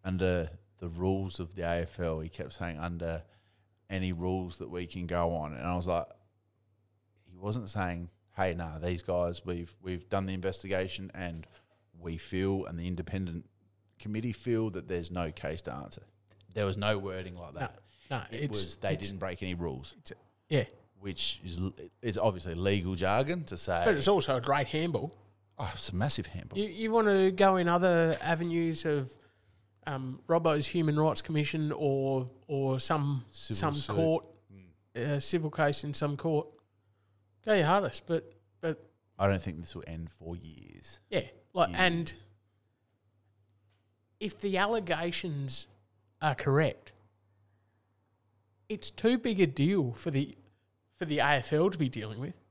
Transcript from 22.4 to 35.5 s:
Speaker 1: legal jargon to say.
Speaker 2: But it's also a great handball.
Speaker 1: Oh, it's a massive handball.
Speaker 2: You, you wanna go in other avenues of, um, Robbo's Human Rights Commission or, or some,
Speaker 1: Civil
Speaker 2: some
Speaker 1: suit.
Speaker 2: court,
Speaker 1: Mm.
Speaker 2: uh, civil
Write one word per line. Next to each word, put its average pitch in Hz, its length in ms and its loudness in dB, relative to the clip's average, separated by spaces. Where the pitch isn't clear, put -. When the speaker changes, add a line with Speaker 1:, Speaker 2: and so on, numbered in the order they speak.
Speaker 1:
legal 95 400 2
jargon 127 500 2
to 95 120 -8
say. 87 280 0
Speaker 2:
But 190 120 6
it's 139 100 2
also 156 300 4
a 120 40 0
great 139 280 0
handball. 160 440 -2
Speaker 1:
Oh, 92 160 -6
it's - 140 -8
a 90 80 -4
massive 104 300 0
handball. - 320 -10
Speaker 2:
You, 208 100 0
you 220 240 -4
wanna 196 400 6
go 190 240 8
in 175 120 4
other 170 520 6
avenues 165 640 0
of, 143 280 0
um, 131 400 -6
Robbo's 160 400 4
Human 156 300 2
Rights 151 240 4
Commission 151 500 0
or, 135 580 2
or 135 320 0
some, 143 540 0
Speaker 1:
Civil - 260 -4
Speaker 2:
some 147 160 2
Speaker 1:
suit. 147 220 -4
Speaker 2:
court, 165 280 4
Speaker 1:
Mm. 143 200 0
Speaker 2:
uh, 139 40 0
civil 156 300 0